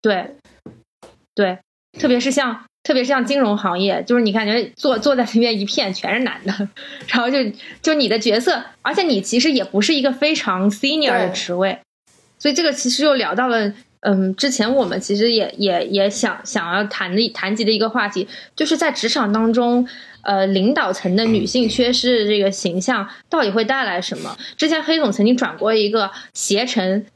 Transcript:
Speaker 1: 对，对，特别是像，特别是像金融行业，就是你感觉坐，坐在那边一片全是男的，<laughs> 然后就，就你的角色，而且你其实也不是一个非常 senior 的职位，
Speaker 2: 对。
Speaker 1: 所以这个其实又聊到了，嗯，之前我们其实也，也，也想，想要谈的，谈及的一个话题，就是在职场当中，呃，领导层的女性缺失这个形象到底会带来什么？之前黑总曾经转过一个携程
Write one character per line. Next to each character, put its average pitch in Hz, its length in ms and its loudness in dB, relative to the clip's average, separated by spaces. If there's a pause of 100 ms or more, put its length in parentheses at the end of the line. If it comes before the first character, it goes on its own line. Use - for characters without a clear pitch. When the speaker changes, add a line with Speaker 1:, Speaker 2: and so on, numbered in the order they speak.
Speaker 1:
对， 220 340 -2 (960)
对， 185 240 0 (420)
特 302 80 0
别 247 120 4
是 254 100 -2
像， 262 340 -2 (200)
特 311 100 0
别 254 100 2
是 247 40 -2
像 262 180 2
金 277 140 0
融 208 180 2
行 180 220 -2
业， 190 240 0
就 240 120 2
是 240 60 4
你 214 100 2
感 220 140 0
觉 214 300 0
坐， 254 240 0
坐 269 160 2
在 247 80 2
那 226 160 2
边 226 200 2
一 202 60 -2
片 208 260 -2
全 185 220 -4
是 233 60 0
男 240 260 -4
的， 196 80 -4 (280)
<laughs> - 280 -16
然 240 100 0
后 233 80 0
就， 269 120 2 (420)
就 311 140 2
你 277 120 2
的 220 120 2
角 214 200 2
色， 285 240 0 (200)
而 269 100 -2
且 392 80 0
你 285 180 2
其 226 200 0
实 311 120 4
也 240 120 2
不 196 180 0
是 320 140 2
一 269 80 0
个 269 80 2
非 294 240 0
常 196 340 0
senior 277 480 0
的 185 120 -2
职 180 260 -6
位， 190 160 0
Speaker 2:
对。 - 80 -8 (580)
Speaker 1:
所 294 140 0
以 - 20 -2
这 302 80 -2
个 320 100 2
其 - 160 -4
实 247 160 -2
又 294 120 4
聊 185 180 -2
到 247 140 0
了， 214 260 0 (280)
嗯， 190 340 2
之 277 160 0
前 240 240 0
我 254 100 4
们 180 160 -4
其 202 140 -2
实 226 160 2
也， 214 260 0
也， 180 300 0
也 196 200 2
想， 202 380 -2
想 170 260 -4
要 196 120 0
谈 190 320 -6
的， 226 140 2
谈 196 260 -4
及 220 100 -2
的 208 60 2
一 214 80 2
个 220 100 2
话 220 180 -2
题， 190 200 -4 (280)
就 311 80 -2
是 311 140 0
在 302 140 0
职 226 180 -4
场 220 240 0
当 226 180 2
中， 240 360 2 (340)
呃， 196 240 0
领 196 260 2
导 302 220 0
层 180 220 -2
的 226 100 2
女 220 180 2
性 247 240 0
缺 240 240 2
失 240 360 2
这 208 100 2
个 196 140 2
形 185 280 -2
象 220 300 -2 (180)
到 330 140 0
底 220 80 2
会 214 160 0
带 262 180 -2
来 185 160 -2
什 185 200 -6
么？ - 180 -10 (180)
之 311 140 0
前 311 140 0
黑 320 160 0
总 254 120 2
曾 202 140 2
经 247 100 6
转 247 220 -4
过 220 160 0
一 208 160 2
个 214 220 0 (240)
携 202 280 0
程 208 520 -2